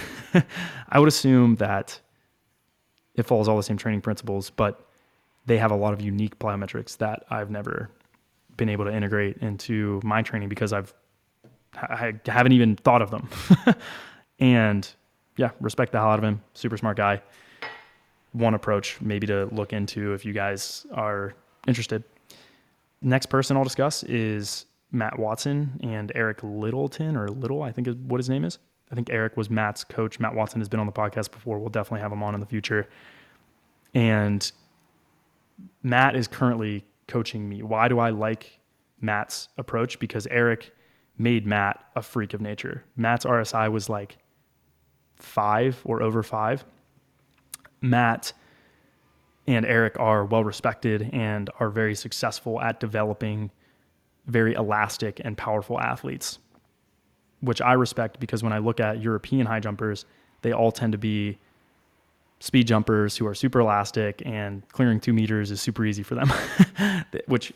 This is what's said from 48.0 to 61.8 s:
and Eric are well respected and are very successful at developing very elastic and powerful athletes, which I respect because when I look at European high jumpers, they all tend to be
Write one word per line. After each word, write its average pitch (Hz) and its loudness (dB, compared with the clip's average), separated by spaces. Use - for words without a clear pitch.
and 117 4
Eric 113 2
are 107 4
well 113 2
respected 107 -2
and 104 -2
are 110 0
very 107 -2
successful 113 -6
at 117 -4
developing 107 -4
very 113 2
elastic 104 -2
and 107 -8
powerful 110 -4
athletes, 127 -6
which 123 -2
I 123 4
respect 120 0
because 117 -4
when 110 0
I 107 0
look 113 0
at 110 -2
European 113 0
high 110 -2
jumpers, 104 -6
they 117 0
all 113 4
tend 113 -2
to 107 -2
be 104 -2